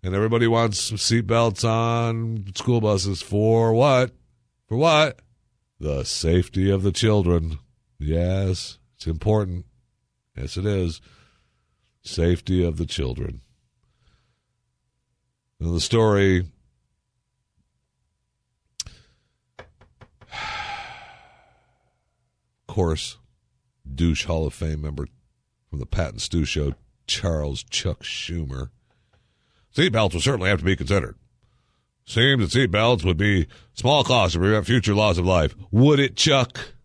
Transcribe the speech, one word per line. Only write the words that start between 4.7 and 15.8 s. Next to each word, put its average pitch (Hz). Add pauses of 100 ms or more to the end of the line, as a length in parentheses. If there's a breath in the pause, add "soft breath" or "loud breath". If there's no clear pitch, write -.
what? 151 (600)
The 71
safety 90
of 98
the 98
children. 87 (380)
Yes, 90 (180)
it's -
important. 90 (720)
Yes, 67
it 95
is. 92 (1000 soft breath)
Safety 90
of 82
the 82
children. 64 (2250)
Now, 82
the 85